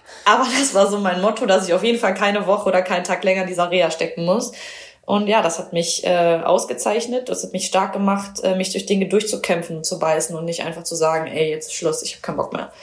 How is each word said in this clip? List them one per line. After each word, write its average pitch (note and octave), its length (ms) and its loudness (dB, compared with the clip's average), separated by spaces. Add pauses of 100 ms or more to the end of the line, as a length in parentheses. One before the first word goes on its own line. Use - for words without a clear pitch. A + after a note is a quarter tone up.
(260)
Aber A#3+ 200 6 (140)
das C4+ 140 0
war G3 140 6
so G3+ 120 0
mein F#3 220 0
Motto, G#3+ 240 2
dass F#3+ 220 4
ich F3 60 2
auf F3 100 2
jeden A#3 160 2
Fall G3 140 0
keine G3+ 340 0
Woche G3+ 220 2
oder F#3 120 4
keinen F#3 220 -2
Tag F3+ 200 -2
länger F#3+ 180 2
in F#3 60 -2
dieser F3 240 0
Reha F3 200 4
stecken E3+ 340 -4
muss. G3 260 0 (540)
Und G#3 220 0
ja, G#3+ 140 4
das E3+ 180 0
hat F3+ 140 -10
mich, E3+ 320 -2
äh, E3+ 380 4
ausgezeichnet, A3+ 840 0
das - 160 -4
hat - 100 -8
mich F#3+ 120 -4
stark F#3+ 280 0
gemacht, G3+ 500 -2
äh, F#3+ 120 2
mich F#3 160 -2
durch G3 140 -4
Dinge G3 220 2
durchzukämpfen F3 680 -2
und D#3 80 -8
zu F3 140 -4
beißen D#3+ 380 0
und D#3+ 80 -6
nicht E3+ 180 -4
einfach E3 200 -8
zu E3+ 120 -6
sagen, D#3+ 320 0
„Ey, D#3 220 0
jetzt D#3 180 -6
ist - 60 -10
Schluss, D#3+ 300 -2
ich - 120 -8
hab - 80 -18
keinen D#3 140 -6
Bock - 160 -4
mehr.“ - 180 -8 (120)